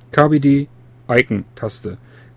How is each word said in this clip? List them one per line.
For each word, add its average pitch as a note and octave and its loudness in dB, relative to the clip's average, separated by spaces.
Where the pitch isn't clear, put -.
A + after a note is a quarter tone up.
K D3+ 2
B D3+ 2
D-Icon. C3+ -2
Taste. - -10